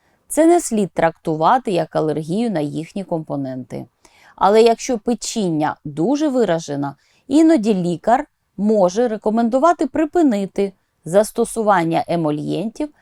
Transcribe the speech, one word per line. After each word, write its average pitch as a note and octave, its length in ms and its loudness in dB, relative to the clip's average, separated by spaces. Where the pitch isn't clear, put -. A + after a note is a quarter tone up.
Це D4+ 180 2
не E4+ 160 4
слід G#3 300 -4
трактувати E3 800 0
як E3 240 -4
алергію D#3 560 -4
на E3 80 -4
їхні D3+ 440 -8
компоненти. C3+ 840 -8
Але G#3 260 4
якщо A#3 360 2
печіння F3+ 760 -4
дуже G#3 420 -2
виражена, E3 680 -2
іноді D#4 460 4
лікар F#3 520 0
може G#3 500 2
рекомендувати A#3 800 0
припинити G#3 840 0
застосування G3 1000 0
емольєнтів D#3 840 -4